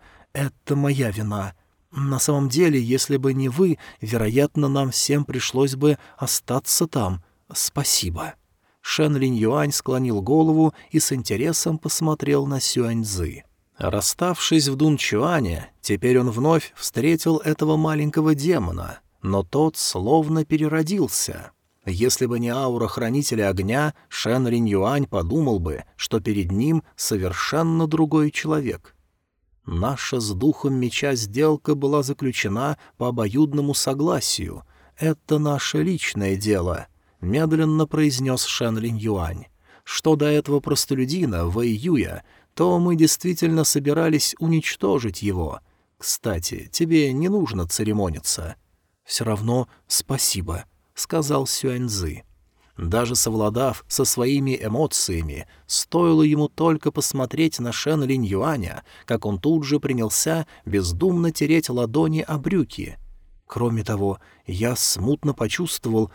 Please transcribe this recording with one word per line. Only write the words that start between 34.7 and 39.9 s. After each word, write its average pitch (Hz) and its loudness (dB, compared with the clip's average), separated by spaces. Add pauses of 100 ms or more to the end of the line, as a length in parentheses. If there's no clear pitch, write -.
Это 151 0
наше 147 0
личное 104 -2
дело», 98 0 (340)
медленно 156 2
произнёс 135 0
Шэн 113 -2
Линь 113 -2
Юань. 92 -4 (380)
«Что - 2